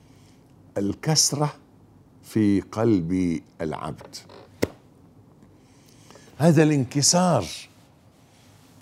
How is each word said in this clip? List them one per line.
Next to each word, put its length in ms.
الكسرة 760
في 380
قلب 800
العبد، 540
هذا 260
الانكسار 840